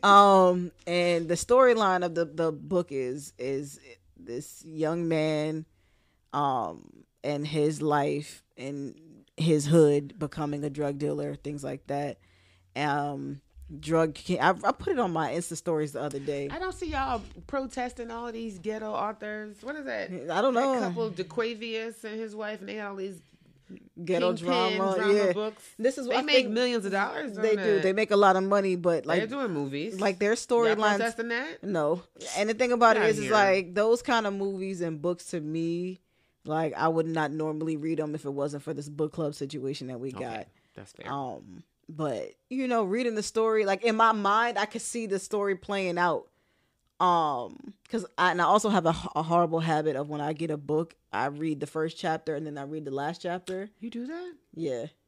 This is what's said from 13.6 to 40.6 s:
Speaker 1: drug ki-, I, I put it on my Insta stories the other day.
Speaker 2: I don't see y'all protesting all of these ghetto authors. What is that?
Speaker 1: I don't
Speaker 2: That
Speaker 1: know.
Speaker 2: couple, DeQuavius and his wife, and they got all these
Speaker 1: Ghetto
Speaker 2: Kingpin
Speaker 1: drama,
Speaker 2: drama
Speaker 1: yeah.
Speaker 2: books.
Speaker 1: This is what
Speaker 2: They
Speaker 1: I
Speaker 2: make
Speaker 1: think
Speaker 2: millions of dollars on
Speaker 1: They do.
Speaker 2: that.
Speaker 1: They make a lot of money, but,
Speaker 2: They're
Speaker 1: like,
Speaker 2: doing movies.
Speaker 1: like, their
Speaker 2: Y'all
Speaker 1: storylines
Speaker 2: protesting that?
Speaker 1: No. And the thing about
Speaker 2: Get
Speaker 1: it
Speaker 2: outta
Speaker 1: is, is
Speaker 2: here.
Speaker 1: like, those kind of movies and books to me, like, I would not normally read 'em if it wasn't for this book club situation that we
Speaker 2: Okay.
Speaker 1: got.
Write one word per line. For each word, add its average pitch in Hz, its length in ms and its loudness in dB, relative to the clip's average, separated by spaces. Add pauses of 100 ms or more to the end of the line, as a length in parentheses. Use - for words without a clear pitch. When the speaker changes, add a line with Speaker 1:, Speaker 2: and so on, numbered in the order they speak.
Speaker 1:
drug 160 340 2
ki-, - 240 -4
I, 147 120 6
I - 220 0
put - 160 -6
it 339 100 0
on 202 140 0
my 160 200 -2
Insta 170 240 -6
stories 156 360 -2
the 127 100 -6
other 143 180 -6
day. 143 300 -4
Speaker 2:
I 302 80 -10
don't 370 160 -6
see 330 160 -8
y'all 269 320 -4 (240)
protesting 247 640 -6
all 233 160 -8
of 233 80 -10
these 226 240 -10
ghetto 214 340 -6
authors. 214 720 -6
What 269 140 -8
is 285 100 -10
that? 214 240 -6
Speaker 1:
I 175 320 -2
don't 269 120 4
Speaker 2:
That 233 60 4
Speaker 1:
know. 262 200 2
Speaker 2:
couple, 220 300 -2
DeQuavius 220 920 -6
and 220 160 -8
his 214 160 -10
wife, 214 240 -8
and 196 80 -14
they 202 80 -8
got 208 140 -8
all 196 60 -10
these 190 240 -10 (840)
Speaker 1:
Ghetto 175 260 0
Speaker 2:
Kingpin - 180 -2
Speaker 1:
drama, 214 500 2
Speaker 2:
drama 202 160 2
Speaker 1:
yeah. 202 220 4
Speaker 2:
books. 214 280 -6 (160)
Speaker 1:
This 262 200 0
is 262 80 -8
what 233 80 0
Speaker 2:
They 247 60 4
Speaker 1:
I - 20 -2
Speaker 2:
make 294 140 4
Speaker 1:
think 254 140 4
Speaker 2:
millions 233 360 0
of 190 60 -2
dollars 202 440 -4
on 214 60 -2
Speaker 1:
They 220 120 4
do. 208 200 2
Speaker 2:
that. 190 80 2
Speaker 1:
They 190 100 4
make 214 180 2
a 202 60 6
lot 196 200 8
of 190 60 2
money, 196 340 2
but, 170 280 0
Speaker 2:
They're 165 140 2
Speaker 1:
like, 214 100 -2
Speaker 2:
doing 254 240 -4
movies. 147 480 -4
Speaker 1:
like, 196 180 0
their 202 120 2
Speaker 2:
Y'all 226 60 2
Speaker 1:
storylines 220 600 2
Speaker 2:
protesting 226 320 -2
that? 254 340 -6
Speaker 1:
No. 175 380 0 (380)
And 208 100 0
the 226 60 0
thing 240 180 0
about 233 220 6
Speaker 2:
Get 214 80 4
Speaker 1:
it - 20 4
Speaker 2:
outta 220 60 6
Speaker 1:
is, 214 80 2
is 208 60 -2
Speaker 2:
here. - 100 0
Speaker 1:
like, 190 400 4
those 226 260 4
kind 233 260 0
of 202 60 -2
movies 196 480 -4
and 160 220 -4
books 175 300 -4
to 175 100 -4
me, 170 580 -4 (460)
like, 156 320 -2
I 151 100 2
would 160 180 2
not 160 240 -2
normally 156 460 -4
read 156 240 -4
'em 151 140 -4
if 147 100 -8
it 143 60 -4
wasn't 139 320 -4
for 156 100 -8
this 143 160 -8
book 151 240 -4
club 147 220 -4
situation 135 540 -8
that 123 120 -10
we 131 140 -8
Speaker 2:
Okay. 107 100 -8
Speaker 1:
got. 110 220 -10 (280)